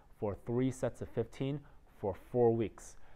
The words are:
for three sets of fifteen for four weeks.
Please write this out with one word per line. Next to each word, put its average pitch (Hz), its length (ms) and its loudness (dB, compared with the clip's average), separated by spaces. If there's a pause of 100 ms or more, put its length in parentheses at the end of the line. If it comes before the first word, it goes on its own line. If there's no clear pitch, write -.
(200)
for 101 160 -2 (100)
three 127 240 2
sets 120 320 -4
of 101 60 -6
fifteen 135 500 -2 (400)
for 101 160 -2
four 120 400 4
weeks. - 400 -2 (200)